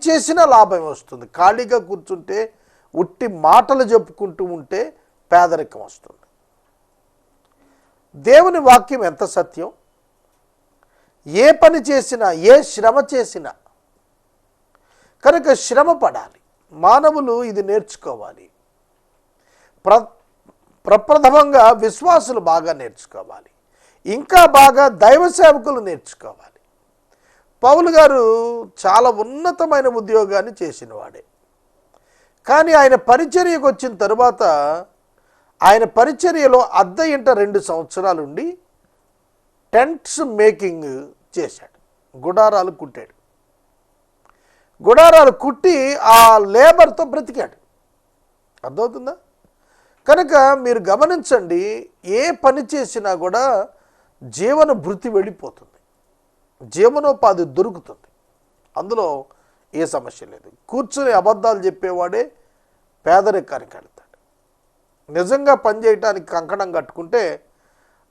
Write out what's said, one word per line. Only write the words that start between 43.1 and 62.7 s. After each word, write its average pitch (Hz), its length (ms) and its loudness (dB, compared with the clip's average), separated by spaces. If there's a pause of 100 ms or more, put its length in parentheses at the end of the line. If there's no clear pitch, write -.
గుడారాలు 302 480 8
కుట్టి 277 640 -2
ఆ 226 420 6
లేబర్తో 294 640 4
బ్రతికాడు. 247 540 -10 (1080)
అర్థమవుతుందా? 240 520 -10 (920)
కనుక 311 280 2
మీరు 269 440 2
గమనించండి, 214 1080 -4 (160)
ఏ 247 260 -4
పని 269 440 -2
చేసినా 208 400 -6
కూడా 220 520 -4 (560)
జీవన 240 480 -2
భృతి 196 380 -8
వెళ్ళిపోతుంది, 196 680 -10 (920)
జీవనోపాధి 233 760 -2
దొరుకుతుంది, 165 640 -10 (680)
అందులో 170 480 -8 (480)
ఏ 156 120 -8
సమస్య 123 400 -12
లేదు. - 260 -20 (180)
కూర్చుని 262 420 -6
అబద్ధాలు 208 480 0
చెప్పేవాడే 185 720 -6 (720)